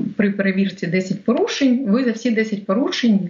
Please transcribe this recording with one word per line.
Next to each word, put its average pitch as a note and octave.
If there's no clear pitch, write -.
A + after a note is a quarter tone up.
при G3+
перевірці G3
десять F#3
порушень, C#4
ви A#3+
за A#3
всі A#3
десять G#3+
порушень G#3